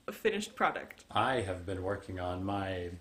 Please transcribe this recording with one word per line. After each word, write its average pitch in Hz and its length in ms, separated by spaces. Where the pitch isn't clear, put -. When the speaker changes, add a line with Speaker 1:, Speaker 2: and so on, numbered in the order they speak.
Speaker 1:
f-, - 80
finished 208 400
product. - 560
Speaker 2:
I 120 300
have 90 240
been 92 180
working 98 360
on 90 240
my 95 460